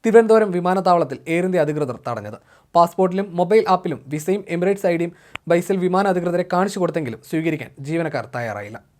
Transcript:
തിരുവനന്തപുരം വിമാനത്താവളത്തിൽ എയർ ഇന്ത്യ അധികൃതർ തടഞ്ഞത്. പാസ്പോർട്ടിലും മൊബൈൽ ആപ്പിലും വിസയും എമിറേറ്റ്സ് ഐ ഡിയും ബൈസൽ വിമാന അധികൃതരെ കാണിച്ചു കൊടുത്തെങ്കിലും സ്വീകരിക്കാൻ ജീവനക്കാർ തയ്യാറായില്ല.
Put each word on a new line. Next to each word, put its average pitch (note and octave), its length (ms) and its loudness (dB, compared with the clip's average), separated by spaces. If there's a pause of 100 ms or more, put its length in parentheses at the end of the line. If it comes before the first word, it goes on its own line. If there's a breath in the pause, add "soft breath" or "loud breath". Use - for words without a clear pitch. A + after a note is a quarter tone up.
തിരുവനന്തപുരം A3 440 6
വിമാനത്താവളത്തിൽ F3 680 2 (100)
എയർ E3+ 160 0
ഇന്ത്യ F#3 160 0
അധികൃതർ D3 380 -2 (100)
തടഞ്ഞത്. G#2+ 300 -8 (360 soft breath)
പാസ്പോർട്ടിലും F3+ 640 2
മൊബൈൽ F#3 320 2
ആപ്പിലും D#3+ 380 -2
വിസയും E3+ 420 -4
എമിറേറ്റ്സ് F#3 380 -2
ഐ F3 100 2
ഡിയും E3+ 160 -4 (360 loud breath)
ബൈസൽ F3+ 280 2
വിമാന F#3 320 2
അധികൃതരെ F3 440 0
കാണിച്ചു G3 260 0
കൊടുത്തെങ്കിലും D#3 420 -4 (100)
സ്വീകരിക്കാൻ D#3+ 400 -4 (100)
ജീവനക്കാർ D3 560 -4
തയ്യാറായില്ല. G#2+ 640 -10